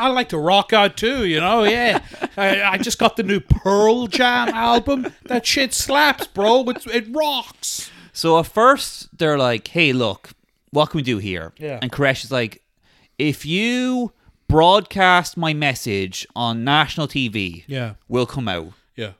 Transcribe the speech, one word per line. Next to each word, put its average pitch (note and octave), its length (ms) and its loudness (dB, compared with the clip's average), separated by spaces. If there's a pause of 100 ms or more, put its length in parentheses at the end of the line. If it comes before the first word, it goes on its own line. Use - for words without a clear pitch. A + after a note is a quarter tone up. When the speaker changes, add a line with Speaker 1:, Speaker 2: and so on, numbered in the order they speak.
Speaker 1:
I C4 40 2
like B3+ 200 0
to E3 100 -4
rock F#3+ 360 2
out G3+ 220 4
too, B3 280 -2
you D#3+ 160 0
know? G#3+ 240 2
Yeah. A3 360 2 (200)
Speaker 2:
<laughs> - 160 -8
Speaker 1:
I, G3 260 2
I G3 160 0
just A#3 200 -4
got A3+ 180 2
the A#3 80 -2
new F#3+ 160 0
Pearl G#3+ 640 2
Jam B3 440 0
album. A#3 640 0 (120)
That B3 220 -4
shit C4+ 280 0
slaps, C#4+ 540 0
bro. A3 400 2
It's, - 180 -6
it A3+ 240 -4
rocks. C#4+ 800 -6 (220)
Speaker 2:
So E3 260 2
at E3 80 2
first, - 640 2 (100)
they're D3+ 200 2
like, B2 300 0
"Hey, - 260 2
look, A2+ 360 -2 (400)
what D3 200 0
can E3 80 -4
we D3 40 -2
do A#2+ 160 -2
here?" F2+ 400 -8
Speaker 1:
Yeah. D3 240 -10
Speaker 2:
And B2 80 -6
Koresh C3+ 340 0
is A2 60 -16
like, A#2+ 320 -4 (560)
"If C#3+ 280 -2
you B3 680 -2 (360)
broadcast F3+ 880 4
my D#3+ 180 -2
message A#2 720 -4 (100)
on A#2 260 -2
national D3 460 0
T C3 200 -4
V, F#2+ 380 -6
Speaker 1:
Yeah. B2 280 -8 (120)
Speaker 2:
we'll A#2+ 200 0
come B2 220 -6
out." E2+ 260 -6 (200)
Speaker 1:
Yeah. G#2+ 260 -10